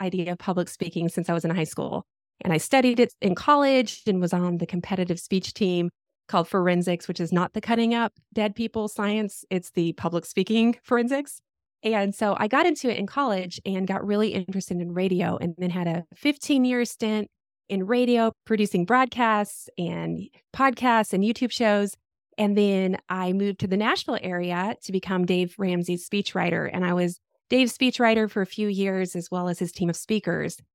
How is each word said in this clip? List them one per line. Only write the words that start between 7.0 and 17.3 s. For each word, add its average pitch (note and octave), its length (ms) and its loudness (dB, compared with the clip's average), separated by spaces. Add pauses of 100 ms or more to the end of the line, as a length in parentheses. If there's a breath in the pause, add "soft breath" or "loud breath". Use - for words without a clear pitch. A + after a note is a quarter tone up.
which F3+ 140 -6
is E3+ 140 -2
not F3 180 2
the A3 80 -6
cutting A#3 320 2
up A#3 220 0 (180)
dead G#3 220 0
people A3 340 -4
science. G#3 600 -2
It's F#3 220 -4
the E3+ 200 0
public E3+ 320 -4
speaking A3+ 580 2
forensics. B3+ 600 -2 (400)
And G3+ 320 0
so G#3 240 0
I G#3+ 100 0
got C4+ 160 4
into D#4 260 0
it - 60 0
in G3+ 100 -4
college F#3+ 600 -2
and F#3+ 200 -2
got F#3+ 200 -4
really G#3 260 0
interested F#3 480 -4
in E3+ 140 -6
radio, F3+ 420 0
and E3+ 220 -4
then F3+ 100 -2
had F3 180 -2
a E3+ 280 -4
fifteen-year B3+ 720 0
stint G#3+ 420 -2 (400)